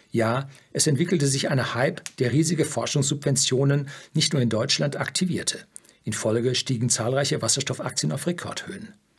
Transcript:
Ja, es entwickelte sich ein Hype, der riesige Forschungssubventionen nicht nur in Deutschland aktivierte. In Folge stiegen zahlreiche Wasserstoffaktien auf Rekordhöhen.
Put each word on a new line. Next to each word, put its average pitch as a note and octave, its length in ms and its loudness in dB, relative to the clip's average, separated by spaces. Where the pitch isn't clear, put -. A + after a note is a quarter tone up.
Ja, A#2 380 0
es - 120 2
entwickelte D3+ 420 2
sich C3+ 220 0
ein B2+ 260 0
Hype, C#3 260 0
der B2 160 0
riesige D#3+ 320 2
Forschungssubventionen C#3 1200 2
nicht D#3+ 200 0
nur C#3+ 80 2
in A#2+ 80 4
Deutschland C3+ 480 0
aktivierte. - 600 -2
In A2 80 -4
Folge A#2 440 0
stiegen B2 340 0
zahlreiche C3 520 0
Wasserstoffaktien C3+ 720 -2
auf D3 160 -4
Rekordhöhen. - 680 -8